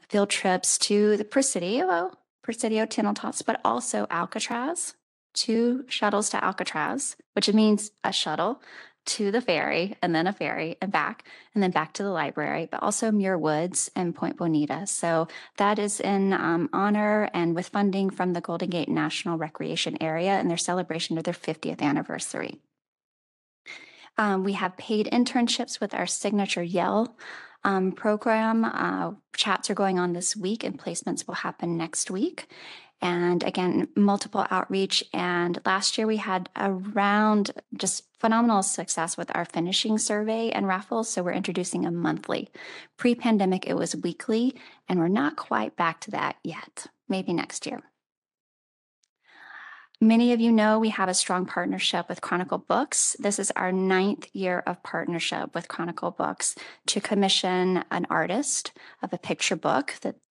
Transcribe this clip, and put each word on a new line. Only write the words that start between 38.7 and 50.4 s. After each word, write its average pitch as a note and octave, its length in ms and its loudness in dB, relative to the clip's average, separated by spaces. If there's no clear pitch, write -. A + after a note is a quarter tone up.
with E3+ 160 -6
our E3+ 100 -2
finishing F#3+ 540 0
survey A3 520 0
and G3+ 160 0
raffles. G#3 440 -2
So F#3 120 -2
we're F3 100 -2
introducing F3+ 520 -2
a E3+ 60 -2
monthly. - 600 -4
Pre-pandemic, G#3+ 680 2
it - 80 -2
was E3+ 200 -2
weekly, A3 600 -2
and F#3 100 2
we're E3 100 4
not B3 280 2
quite - 400 -2
back E3 260 0
to G#3 100 -12
that - 300 -4
yet. - 440 -12
Maybe F#3 280 -2
next - 320 -6
year. - 160 -8
Many A#3 320 8
of A#3 80 4